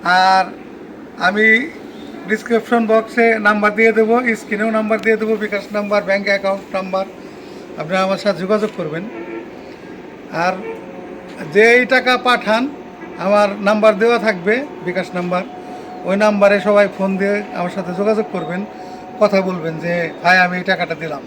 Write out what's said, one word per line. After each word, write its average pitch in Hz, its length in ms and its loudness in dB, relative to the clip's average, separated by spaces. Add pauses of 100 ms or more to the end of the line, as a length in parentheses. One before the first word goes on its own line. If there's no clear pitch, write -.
আর 185 420 4 (720)
আমি 220 520 4 (580)
ডেসক্রিপশন 226 600 0
বক্সে 220 520 2
নাম্বার 208 360 2
দিয়ে 226 160 6
দেবো, 220 300 4 (140)
স্ক্রিনেও 214 360 -2
নাম্বার 220 300 0
দিয়ে 220 160 2
দেবো, 220 180 0
বিকাশ 208 360 -4
নাম্বার, 208 320 0
ব্যাংক 196 220 0
অ্যাকাউন্ট 196 500 -2
নাম্বার, 190 300 -4 (720)
আপনারা 180 260 0
আমার 190 140 0
সাথে 190 220 -2
যোগাযোগ 208 380 0
করবেন। 160 260 -6 (1300)
আর 175 220 0 (1000)
যেই 233 320 8
টাকা 254 320 2
পাঠান, 240 520 2 (480)
আমার 202 320 4 (120)
নাম্বার 208 380 4
দেওয়া 233 200 4
থাকবে, 208 460 0 (200)
বিকাশ 180 280 -4
নাম্বার, 180 300 -2 (600)
ওই 185 140 0
নাম্বারে 202 440 4
সবাই 202 260 4 (100)
ফোন 196 200 0
দিয়ে 202 260 0 (120)
আমার 175 140 -4
সাথে 180 240 -6
যোগাযোগ 208 380 0
করবেন, 180 340 -6 (540)
কথা 196 220 4
বলবেন 165 380 -4
যে, 170 300 -2 (140)
"ভাই, 180 140 6
আমি 180 200 2
এই 180 60 -6
টাকাটা 170 320 -2
দিলাম।" 151 320 -8